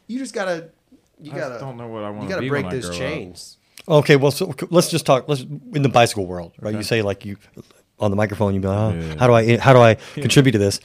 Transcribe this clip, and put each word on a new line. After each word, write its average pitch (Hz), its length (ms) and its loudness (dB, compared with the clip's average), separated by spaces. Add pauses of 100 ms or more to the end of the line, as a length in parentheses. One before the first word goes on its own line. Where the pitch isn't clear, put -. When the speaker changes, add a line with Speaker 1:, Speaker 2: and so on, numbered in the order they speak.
Speaker 1:
You 233 100 -10
just 269 160 -12
gotta, 180 360 -6 (500)
you 151 100 -20
Speaker 2:
I 151 80 -12
Speaker 1:
gotta, 123 220 -10
Speaker 2:
don't 131 160 -12
know 120 100 -14
what 110 160 -12
I 104 80 -10
Speaker 1:
you 104 60 -12
Speaker 2:
wanna 104 140 -10
Speaker 1:
gotta 185 100 -6
Speaker 2:
be 127 80 -6
Speaker 1:
break 104 160 -4
Speaker 2:
when 90 80 -8
I - 80 -6
Speaker 1:
those - 60 -10
Speaker 2:
grow 87 80 -8
up. - 40 -8 (140)
Speaker 1:
chains. 95 460 -16 (280)
Speaker 3:
Okay, 151 300 4
well, 139 160 2
so 185 260 -6
c-, - 120 -8
let's 170 200 2
just 170 140 -4
talk. 127 240 0
Let's 139 140 -4
in 143 400 -8
the 135 80 2
bicycle 110 340 2
world, 87 340 -10
right? 107 120 -8
Speaker 2:
Okay. 107 80 -6
Speaker 3:
You 107 40 -8
say, 113 200 -2
like, 101 240 -4
you 101 100 -12 (640)
on 107 100 0
the - 60 -2
microphone, 104 380 -2
you 98 60 -2
be 95 60 -4
like, 98 120 -2
"Oh, 107 200 -2
Speaker 2:
Yeah. 80 200 -8
Speaker 3:
how 123 80 2
do 120 80 6
I, 117 240 4
how 131 160 6
do 127 60 10
I 117 100 10
Speaker 2:
<laughs> - 260 -4
Yeah. 147 60 -8
Speaker 3:
contribute 131 300 4
to 107 60 2
this?" 98 260 2